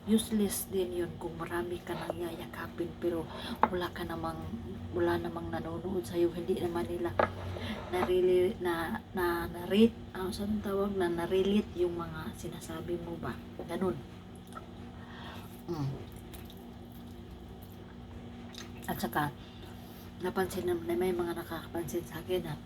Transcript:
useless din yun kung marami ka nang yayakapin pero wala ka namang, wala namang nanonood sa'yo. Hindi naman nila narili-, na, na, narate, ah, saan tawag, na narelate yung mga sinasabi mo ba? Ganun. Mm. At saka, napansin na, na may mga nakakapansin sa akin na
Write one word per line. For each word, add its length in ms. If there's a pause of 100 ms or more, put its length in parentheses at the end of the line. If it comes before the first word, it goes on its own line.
useless 640
din 240
yun 240
kung 240
marami 480
ka 80
nang 240
yayakapin 800
pero 240 (480)
wala 240
ka 80
namang, 320 (560)
wala 240
namang 320
nanonood 560
sa'yo. 320
Hindi 240
naman 300
nila 260 (800)
narili-, 640
na, 400 (160)
na, 320
narate, 480 (160)
ah, 220
saan 260
tawag, 400
na 80
narelate 720
yung 160
mga 400
sinasabi 720
mo 160
ba? 80 (380)
Ganun. 260 (1800)
Mm. 240 (3000)
At 80
saka, 320 (880)
napansin 480
na, 80
na 220
may 180
mga 240
nakakapansin 640
sa 160
akin 320
na 140